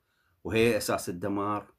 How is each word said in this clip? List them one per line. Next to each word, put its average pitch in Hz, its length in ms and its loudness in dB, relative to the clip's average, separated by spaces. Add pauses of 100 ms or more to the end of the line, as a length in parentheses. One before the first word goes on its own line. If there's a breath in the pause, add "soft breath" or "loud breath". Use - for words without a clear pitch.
(440)
وهي 113 340 4
أساس 101 320 -2
الدمار. 101 560 -2 (140)